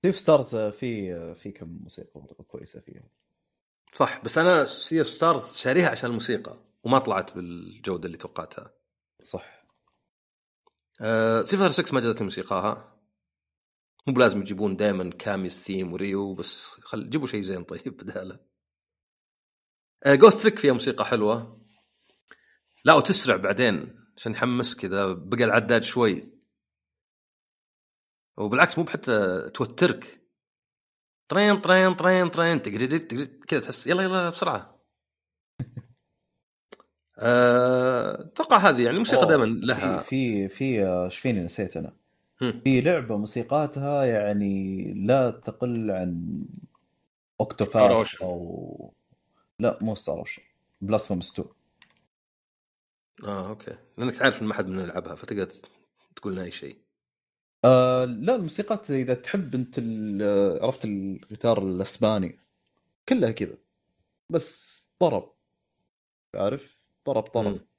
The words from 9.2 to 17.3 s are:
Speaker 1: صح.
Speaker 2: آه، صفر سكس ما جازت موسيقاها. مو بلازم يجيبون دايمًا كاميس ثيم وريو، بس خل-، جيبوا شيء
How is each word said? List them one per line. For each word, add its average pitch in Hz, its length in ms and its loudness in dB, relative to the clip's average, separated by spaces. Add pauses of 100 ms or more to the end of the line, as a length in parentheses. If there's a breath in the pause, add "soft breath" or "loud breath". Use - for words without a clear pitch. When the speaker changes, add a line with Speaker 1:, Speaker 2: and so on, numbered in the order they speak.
Speaker 1:
صح. - 420 -16 (1400)
Speaker 2:
آه، 113 420 0
صفر 190 260 2
سكس 147 240 -2
ما 131 60 2
جازت 117 220 -2
موسيقاها. 98 760 -6 (1080)
مو 139 60 -2
بلازم 110 280 4
يجيبون 98 340 -4
دايمًا 92 340 0
كاميس 95 540 -6
ثيم 92 300 -6
وريو، 98 400 -4
بس - 480 -12
خل-، - 280 -12
جيبوا 135 180 -4
شيء 104 140 -6